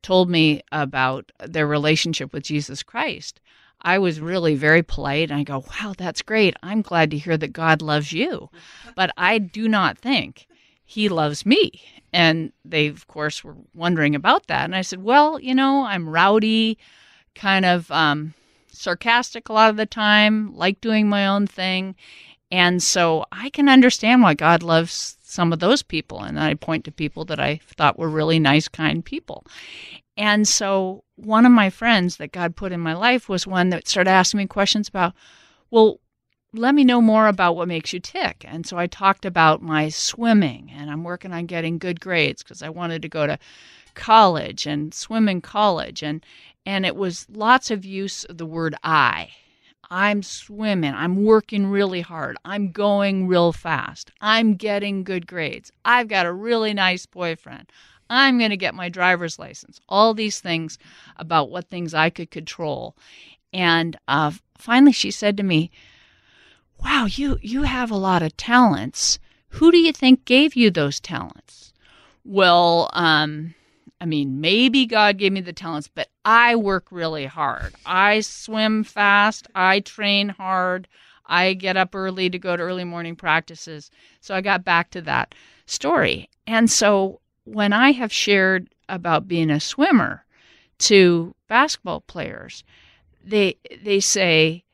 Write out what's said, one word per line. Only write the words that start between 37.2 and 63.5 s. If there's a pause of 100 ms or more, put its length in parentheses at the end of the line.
about
what
makes
you
tick."
And
so
I
talked
about
my
swimming,
and
I'm
working
on
getting
good
grades
'cause
I
wanted
to
go
to (560)
college
and
swim
in
college.
And, (400)
and
it
was
lots
of
use
of
the
word
I. (580)
"I'm
swimming.
I'm
working
really
hard.
I'm
going
real
fast. (100)
I'm
getting
good
grades. (140)
I've
got
a
really
nice
boyfriend. (380)
I'm
gonna
get
my
driver's
license." (100)
All
these
things (400)
about
what
things
I
could
control. (560)